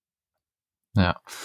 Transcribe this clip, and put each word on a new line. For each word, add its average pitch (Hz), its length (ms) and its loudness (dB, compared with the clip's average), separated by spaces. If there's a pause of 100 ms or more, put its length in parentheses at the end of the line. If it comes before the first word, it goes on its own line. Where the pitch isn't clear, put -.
(960)
Ja, 90 200 2 (280)